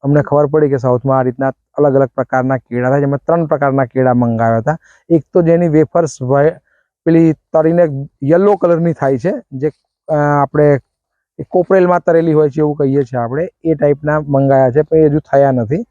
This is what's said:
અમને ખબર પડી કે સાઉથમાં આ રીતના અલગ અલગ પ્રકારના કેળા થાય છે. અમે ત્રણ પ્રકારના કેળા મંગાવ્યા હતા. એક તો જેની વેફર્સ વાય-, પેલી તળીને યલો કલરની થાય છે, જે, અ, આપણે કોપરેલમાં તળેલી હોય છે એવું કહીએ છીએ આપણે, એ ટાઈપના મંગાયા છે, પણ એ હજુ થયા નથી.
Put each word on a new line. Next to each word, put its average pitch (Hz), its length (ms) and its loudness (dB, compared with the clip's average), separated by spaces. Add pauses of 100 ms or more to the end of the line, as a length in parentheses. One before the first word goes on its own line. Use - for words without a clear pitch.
અમને 143 180 2
ખબર 143 260 0
પડી 151 220 0
કે 139 80 0
સાઉથમાં 127 420 0
આ - 20 0
રીતના 127 280 -2
અલગ 143 460 -2
અલગ 139 120 2
પ્રકારના 131 500 -4
કેળા 123 320 -4
થાય 139 100 0
છે. 143 40 0
અમે 139 140 -2
ત્રણ 165 280 -2
પ્રકારના 139 400 -2
કેળા 127 280 0
મંગાવ્યા 113 440 0
હતા. 143 200 -4 (320)
એક 165 140 2 (100)
તો 180 80 2
જેની 170 260 2
વેફર્સ 156 540 0
વાય-, 139 340 0 (500)
પેલી 165 280 4
તળીને 160 760 -2 (140)
યલો 185 320 2
કલરની 170 380 0
થાય 135 240 -2
છે, 160 140 -4 (200)
જે, 139 200 -6 (360)
અ, 160 80 -4
આપણે 147 640 0 (680)
કોપરેલમાં 180 500 0
તળેલી 165 340 0
હોય 151 160 2
છે 147 100 -6
એવું 151 160 -2
કહીએ 139 280 0
છીએ 127 160 -6
આપણે, 131 300 -6 (140)
એ 165 100 0
ટાઈપના 147 460 -2
મંગાયા 139 520 2
છે, 147 100 0
પણ 160 160 0
એ 160 80 4
હજુ 147 140 2
થયા 139 320 0
નથી. 127 400 -4